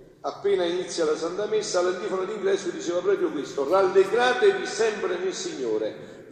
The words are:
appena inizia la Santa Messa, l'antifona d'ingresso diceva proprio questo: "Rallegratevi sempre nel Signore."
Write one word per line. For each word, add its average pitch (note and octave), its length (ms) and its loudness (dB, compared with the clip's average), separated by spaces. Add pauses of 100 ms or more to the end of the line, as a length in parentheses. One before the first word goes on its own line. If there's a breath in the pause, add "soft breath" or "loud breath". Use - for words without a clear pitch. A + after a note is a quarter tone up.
(200)
appena F#3 440 0
inizia E3+ 420 -2
la D3+ 100 2
Santa F3+ 300 -4
Messa, G3+ 340 0
l'antifona F#3 440 -2
d'ingresso G3 440 -2
diceva E3+ 320 -4
proprio F#3 300 2
questo: C#3 360 -4
"Rallegratevi G3 1000 4
sempre G3 500 -2
nel F#3 160 -2
Signore." A2+ 1000 -6